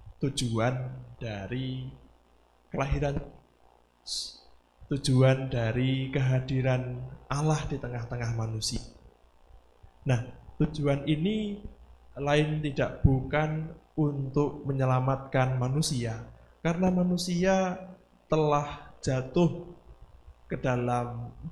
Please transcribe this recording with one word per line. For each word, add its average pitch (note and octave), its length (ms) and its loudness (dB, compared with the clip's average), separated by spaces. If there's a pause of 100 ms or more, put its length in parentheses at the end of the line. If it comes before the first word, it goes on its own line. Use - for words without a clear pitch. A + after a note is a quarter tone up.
(220)
tujuan B2+ 640 0 (320)
dari B2+ 720 -6 (800)
kelahiran, C#3 480 0 (1700)
tujuan C3 560 4
dari B2+ 640 0
kehadiran B2+ 880 0 (240)
Allah D#3 400 0
di D3 160 -6
tengah-tengah A#2+ 560 -4
manusia. A2+ 480 -4 (1200)
Nah, B2 160 4 (400)
tujuan C#3+ 480 0
ini G3+ 560 0 (480)
lain D3+ 480 2
tidak C#3 400 -2
bukan D#3 720 2 (240)
untuk C#3+ 720 0
menyelamatkan C3 880 2
manusia, B2 720 -2 (320)
karena F3+ 320 2
manusia F3+ 880 2 (480)
telah D3 720 0
jatuh C#3 640 2 (800)
ke - 160 -6
dalam A#2+ 720 -2 (200)